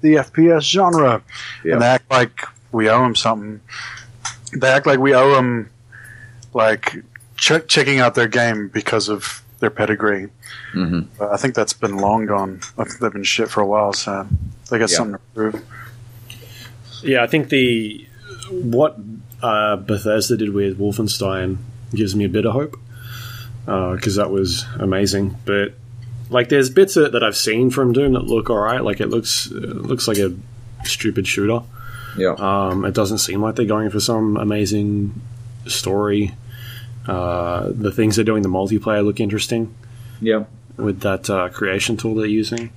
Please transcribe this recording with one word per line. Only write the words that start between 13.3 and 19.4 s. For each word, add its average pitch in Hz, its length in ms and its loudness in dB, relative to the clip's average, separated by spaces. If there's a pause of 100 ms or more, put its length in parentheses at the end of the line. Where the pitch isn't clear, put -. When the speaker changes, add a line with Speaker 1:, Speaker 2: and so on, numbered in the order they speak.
Speaker 1:
for - 140 -2
a 101 40 4
while, 104 260 2
so 98 340 -6 (440)
they 117 80 0
got 107 120 2
Speaker 2:
Yeah. 87 60 2
Speaker 1:
something 107 200 -2
to - 40 -14 (140)
prove. 107 280 -4 (1400)
Speaker 3:
Yeah, 135 200 2
I 117 40 0
think 147 220 0
the, 120 580 0 (440)
what, 147 460 0 (460)